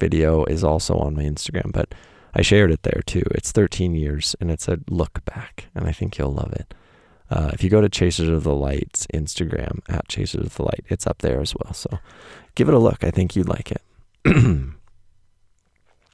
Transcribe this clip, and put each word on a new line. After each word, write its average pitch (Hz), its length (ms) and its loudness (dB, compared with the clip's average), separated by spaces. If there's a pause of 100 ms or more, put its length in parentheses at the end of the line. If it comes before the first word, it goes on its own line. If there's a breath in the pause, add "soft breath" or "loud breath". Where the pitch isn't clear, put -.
video 80 460 2
is 80 180 -2
also 80 320 2
on 73 180 0
my 73 80 -2
Instagram, - 500 -4
but - 220 -2 (400 loud breath)
I - 80 2
shared 101 280 6
it - 120 0
there - 240 -2
too. - 260 -2
It's - 200 -4
thirteen 90 420 2
years, 76 460 -2
and 85 100 -2
it's 80 180 -4
a 87 200 -2
look - 360 -2
back, - 500 -12
and - 120 -4
I 80 60 -2
think - 260 -6
you'll 69 160 -2
love 67 180 -4
it. - 220 -12 (560 soft breath)
Uh, 78 220 0
if - 100 -4
you 92 80 2
go 107 100 8
to 101 80 6
Chasers 85 400 0
of 80 140 2
the 76 120 2
Light's 69 600 -4
Instagram, - 720 -4
at - 200 -4
Chasers - 380 -4
of - 80 -8
the - 80 -6
Light, - 260 -2
it's - 180 -4
up - 120 -4
there 67 220 -2
as - 140 -4
well. - 200 -8
So - 240 -8 (560 loud breath)
give 131 140 4
it 156 60 8
a 123 40 8
look. - 260 4
I 85 60 2
think 92 260 0
you'd 87 120 2
like - 220 -4
it. - 120 -6 (420)
<clears throat> 110 500 4 (1400)